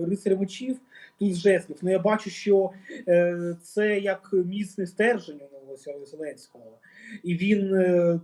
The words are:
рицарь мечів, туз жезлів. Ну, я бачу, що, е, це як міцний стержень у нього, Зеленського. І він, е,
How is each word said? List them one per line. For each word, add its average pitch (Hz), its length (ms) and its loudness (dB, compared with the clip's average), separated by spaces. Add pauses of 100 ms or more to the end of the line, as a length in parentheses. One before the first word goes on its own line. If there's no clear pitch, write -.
рицарь 190 300 -2
мечів, 254 420 -6 (400)
туз 190 180 0
жезлів. 175 440 0
Ну, 180 100 0
я 185 80 4
бачу, 214 300 0
що, 190 420 2 (360)
е, 175 540 2
це 208 380 -2
як 190 340 -4
міцний 190 540 -2
стержень 202 480 0 (160)
у - 20 -20
нього, 135 240 -16 (280)
Зеленського. 139 720 -16 (460)
І 175 120 -2
він, 196 400 0
е, 175 480 4